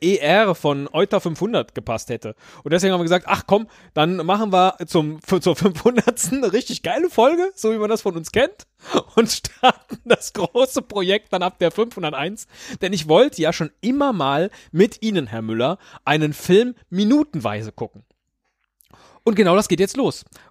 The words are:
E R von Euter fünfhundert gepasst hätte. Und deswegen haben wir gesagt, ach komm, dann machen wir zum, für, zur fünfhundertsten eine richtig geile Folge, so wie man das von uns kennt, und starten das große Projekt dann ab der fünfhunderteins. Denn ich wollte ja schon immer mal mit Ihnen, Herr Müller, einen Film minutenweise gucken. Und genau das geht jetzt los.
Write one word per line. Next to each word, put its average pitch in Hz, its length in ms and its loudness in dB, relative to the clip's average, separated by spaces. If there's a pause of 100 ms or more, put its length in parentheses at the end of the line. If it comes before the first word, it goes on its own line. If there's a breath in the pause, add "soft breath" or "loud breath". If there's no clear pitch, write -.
E 185 160 2
R 185 360 2
von 143 380 -2
Euter 196 300 0
fünfhundert 175 520 -4
gepasst 113 360 -8
hätte. 113 240 -8 (280 loud breath)
Und 147 120 -4
deswegen 190 180 2
haben 180 80 0
wir 170 40 -2
gesagt, 175 220 0
ach - 200 -2
komm, 214 220 0 (260 soft breath)
dann 165 220 0 (100)
machen 208 260 0
wir 185 240 4 (100)
zum, 156 360 -2
für, 185 180 0
zur 160 160 0
fünfhundertsten 240 880 0
eine 190 80 0
richtig - 300 -4
geile 277 260 -2
Folge, 339 460 2
so 220 180 -2
wie 226 60 -4
man 214 100 -2
das 214 140 -2
von 180 140 -4
uns 165 160 -10
kennt, 277 340 -2 (500 loud breath)
und 226 140 2
starten - 760 -2
das - 300 0
große 240 480 -2
Projekt 196 500 -4
dann 185 100 -2
ab - 160 -4
der 170 120 2
fünfhunderteins. 160 760 -6 (360 loud breath)
Denn 190 100 -2
ich 156 160 -6
wollte 190 320 4
ja 160 120 2
schon 156 180 -4 (120)
immer 277 300 0
mal 139 380 0 (220 loud breath)
mit 185 300 2
Ihnen, 190 260 -2
Herr 113 120 -8
Müller, 113 380 -2 (260 loud breath)
einen 151 280 0
Film 214 420 2 (160 soft breath)
minutenweise 175 840 0
gucken. 110 300 -12 (1200 soft breath)
Und 220 140 2
genau 180 180 6
das 208 140 2
geht 156 120 0
jetzt 196 160 -2
los. 226 280 -4 (260 soft breath)